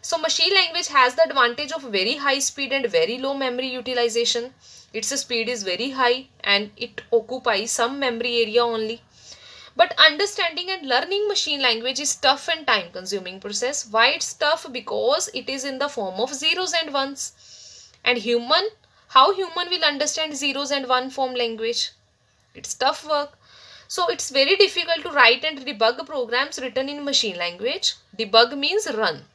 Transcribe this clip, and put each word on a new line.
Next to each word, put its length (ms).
So 160
machine 380
language 320
has 260
the 160
advantage 420
of 120
very 320
high 240
speed 340
and 140
very 320
low 160
memory 320
utilization. 840
Its 280
speed 300
is 140
very 280
high 340
and 340
it 240
occupies 580
some 280
memory 420
area 220
only. 380
But 220
understanding 680
and 180
learning 400
machine 340
language 380
is 160
tough 320
and 180
time 280
consuming 480
process. 500
Why 200
it's 220
tough? 380
Because 640
it 160
is 160
in 140
the 100
form 320
of 120
zeros 480
and 120
ones. 960
And 120
human, 520
how 240
human 360
will 140
understand 540
zeros 340
and 160
one 220
form 240
language? 560
It's 200
tough 320
work. 320
So 180
it's 220
very 260
difficult 460
to 80
write 340
and 160
debug 460
programs 560
written 260
in 160
machine 320
language. 600
Debug 400
means 380
run. 280